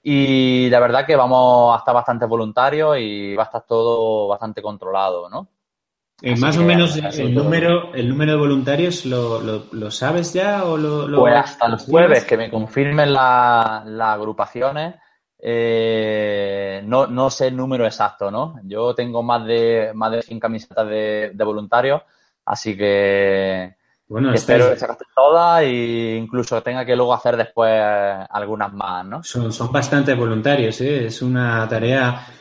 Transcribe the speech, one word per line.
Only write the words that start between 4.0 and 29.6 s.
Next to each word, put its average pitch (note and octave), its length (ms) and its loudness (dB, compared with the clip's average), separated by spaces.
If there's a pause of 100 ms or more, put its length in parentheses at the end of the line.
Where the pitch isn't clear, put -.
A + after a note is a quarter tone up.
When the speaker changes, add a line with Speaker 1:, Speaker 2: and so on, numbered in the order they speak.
Speaker 1:
bastante G#2 340 -6
controlado, F#2+ 640 -4
¿no? D3 200 -12 (720)
Speaker 2:
Eh, B2 100 -2
Speaker 1:
Así A#2+ 80 0
Speaker 2:
más D3+ 160 2
o E3 40 2
Speaker 1:
que E3+ 60 4
Speaker 2:
menos E3+ 360 2
Speaker 1:
ha - 100 -6
sido C#3 160 -4
Speaker 2:
el A#2+ 60 0
Speaker 1:
todo C#3 100 2
Speaker 2:
número, E3+ 500 0
el B2 140 -2
número D3+ 240 0
de D3+ 60 2
voluntarios, C#3+ 680 0
¿lo, A#2+ 360 -2
lo, A2 300 -6
lo G#2+ 180 -10
sabes E3 420 -2
ya G3 320 -2
o E3 140 -2
lo, D3+ 300 -2
lo C#3+ 120 0
Speaker 1:
Pues A#2+ 140 6
hasta A#2+ 320 2
el A2+ 80 0
Speaker 2:
estimas? A2+ 160 -8
Speaker 1:
jueves D#3 340 6
que - 140 2
me A2+ 120 -6
confirmen C#3 640 0
la, B2 720 2
las A2 280 -2
agrupaciones, B2 800 -4 (880)
eh, G#2 1000 -2
no, B2 220 2
no B2+ 240 -2
sé C3 180 -2
el B2+ 80 -6
número B2+ 280 -2
exacto, G#2 460 -2
¿no? C#3+ 340 -8
Yo A2 300 -4
tengo A#2+ 280 -4
más A#2+ 240 -2
de, A#2 480 0
más A2 180 -4
de A#2 100 -2
cien A2+ 180 -14
camisetas A2+ 480 -4
de, G#2+ 460 -4
de G#2 100 -4
voluntarios, A#2 580 0 (420)
así G#2 320 -6
que G2 960 0 (340)
Speaker 2:
Bueno, B2+ 240 0
Speaker 1:
espero A#2+ 320 2
Speaker 2:
estáis B2 100 4
Speaker 1:
que - 60 -6
se B2 60 -4
gasten - 280 -10
todas E3 480 6
e A#2 580 -2
incluso A#2 420 -4
tenga B2+ 220 -6
que A#2+ 120 0
luego B2 180 2
hacer A#2+ 220 0
después A2+ 340 0 (600)
algunas G#2 420 -6
más, F#2 340 -8
¿no? B2 160 -10
Speaker 2:
Son, A#2+ 300 -4
son A#2+ 200 -6